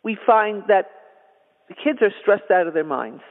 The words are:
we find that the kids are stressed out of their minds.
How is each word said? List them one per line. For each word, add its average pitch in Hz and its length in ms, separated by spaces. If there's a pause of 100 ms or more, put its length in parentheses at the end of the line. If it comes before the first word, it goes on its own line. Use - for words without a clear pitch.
we 214 220
find 214 440
that 196 200 (760)
the - 80
kids - 260
are 202 100 (100)
stressed 202 300
out 180 160
of 160 60
their 156 120
minds. 127 460